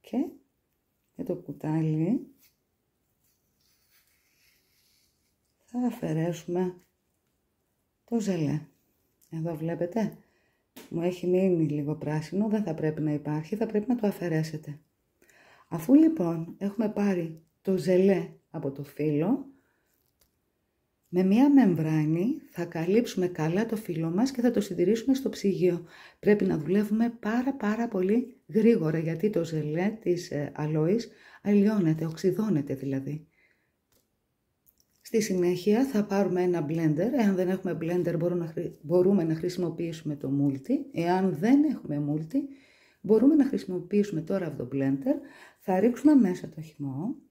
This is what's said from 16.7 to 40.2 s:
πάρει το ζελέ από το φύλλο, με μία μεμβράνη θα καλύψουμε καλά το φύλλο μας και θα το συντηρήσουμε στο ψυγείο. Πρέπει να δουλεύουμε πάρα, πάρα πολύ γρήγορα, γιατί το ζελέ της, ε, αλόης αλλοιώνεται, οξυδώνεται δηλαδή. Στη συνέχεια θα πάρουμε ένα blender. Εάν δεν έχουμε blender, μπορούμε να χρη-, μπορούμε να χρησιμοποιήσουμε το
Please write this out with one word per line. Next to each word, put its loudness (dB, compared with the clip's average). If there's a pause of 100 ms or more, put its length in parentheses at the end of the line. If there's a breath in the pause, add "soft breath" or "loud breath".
πάρει -2 (200)
το 0
ζελέ 4 (220)
από -6
το -12
φύλλο, -2 (1600 soft breath)
με 0
μία 6
μεμβράνη 4 (140)
θα -6
καλύψουμε 0
καλά 0
το -6
φύλλο -4
μας 0
και -8
θα 2
το 0
συντηρήσουμε 0
στο -4
ψυγείο. 0 (340 loud breath)
Πρέπει 4
να 0
δουλεύουμε 0 (100)
πάρα, -2
πάρα -4
πολύ -2 (100)
γρήγορα, 4
γιατί -2
το 0
ζελέ -2 (120)
της, -2
ε, -6
αλόης 0 (340 loud breath)
αλλοιώνεται, 2
οξυδώνεται -2
δηλαδή. -6 (1700)
Στη 0
συνέχεια 2
θα 0
πάρουμε 0
ένα 0
blender. 0
Εάν 4
δεν 0
έχουμε -2
blender, -2
μπορούμε -2
να -8
χρη-, -8
μπορούμε 4
να 2
χρησιμοποιήσουμε -6
το -6 (100)